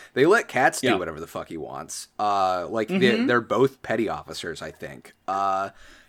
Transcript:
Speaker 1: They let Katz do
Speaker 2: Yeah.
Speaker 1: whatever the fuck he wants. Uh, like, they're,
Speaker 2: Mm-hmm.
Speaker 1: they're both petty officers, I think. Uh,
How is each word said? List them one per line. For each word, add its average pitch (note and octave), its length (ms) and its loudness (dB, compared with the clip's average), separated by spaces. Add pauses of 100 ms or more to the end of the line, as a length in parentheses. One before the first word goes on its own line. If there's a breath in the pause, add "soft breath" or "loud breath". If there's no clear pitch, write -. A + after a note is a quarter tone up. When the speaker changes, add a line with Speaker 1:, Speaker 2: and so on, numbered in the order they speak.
(140 loud breath)
Speaker 1:
They C3 100 4
let G3+ 240 6
Katz C3+ 320 2
do B2+ 80 2
Speaker 2:
Yeah. A2+ 80 4
Speaker 1:
whatever E2 220 -6
the E2 80 -10
fuck - 220 -10
he E2+ 80 -12
wants. C#2 520 -12 (100)
Uh, F#2+ 520 2
like, G#2+ 180 -2
they're, F#3+ 100 0
Speaker 2:
Mm-hmm. B2 280 4
Speaker 1:
they're A#2+ 140 2
both A2+ 420 0
petty A2+ 260 -2
officers, D#2+ 540 -8
I - 80 -10
think. - 440 -16 (120)
Uh, G2 440 -2 (380 soft breath)